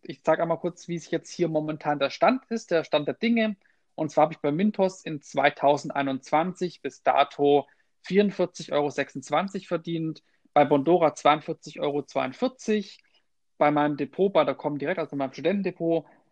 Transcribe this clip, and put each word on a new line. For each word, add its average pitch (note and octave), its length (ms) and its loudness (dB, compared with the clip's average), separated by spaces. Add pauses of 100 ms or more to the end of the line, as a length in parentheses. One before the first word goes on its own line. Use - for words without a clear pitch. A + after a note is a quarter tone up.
ich - 220 -16
sag D#3+ 160 2
einmal E3 180 0
kurz, - 300 -8
wie E3+ 80 -6
es - 140 -12
jetzt D#3+ 200 -4
hier E3+ 180 -2
momentan D3+ 500 -2
der C#3 120 0
Stand A#3 380 2
ist, A3+ 220 -6
der E3 120 2
Stand D3 240 -2
der D3 80 -4
Dinge. A3+ 420 0 (380)
Und D#3 160 -4
zwar D3+ 140 4
hab D#3+ 80 0
ich - 60 -12
bei C#3+ 120 0
Mintos F#3+ 520 0
in D#3 180 -8
zweitausendeinundzwanzig C#3+ 1600 -2
bis - 220 -10
dato C#3+ 680 2 (320)
vierundvierzig F#3 720 -2
Euro D3 180 0
sechsundzwanzig D3+ 800 -4
verdient, E3 540 -6 (320)
bei C#3+ 100 6
Bondora D3+ 500 2
zweiundvierzig D3+ 680 -2
Euro D3 220 -2
zweiundvierzig, G#3 960 -4 (600)
bei D3 120 4
meinem D3 280 0
Depot, F#3 340 -2
bei D#3 120 4
der C3+ 100 -2
Comdirect, D3 440 -4
also D3+ 160 -6
meinem C3+ 180 -4
Studentendepot, E3+ 760 -2 (260)